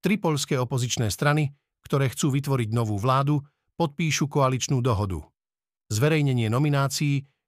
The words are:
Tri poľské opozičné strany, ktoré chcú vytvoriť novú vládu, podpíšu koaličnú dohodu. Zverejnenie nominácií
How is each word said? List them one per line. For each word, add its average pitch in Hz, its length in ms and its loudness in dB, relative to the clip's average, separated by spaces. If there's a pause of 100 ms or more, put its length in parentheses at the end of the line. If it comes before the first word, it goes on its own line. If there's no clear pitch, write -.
Tri 202 160 0
poľské 151 400 -2
opozičné 123 480 -2
strany, 143 480 0 (320)
ktoré 139 240 0
chcú 139 240 0
vytvoriť 135 400 -2
novú 107 240 0
vládu, 139 400 2 (400)
podpíšu 156 480 0
koaličnú 131 560 0
dohodu. 98 400 0 (640)
Zverejnenie 127 640 2
nominácií 139 720 0 (240)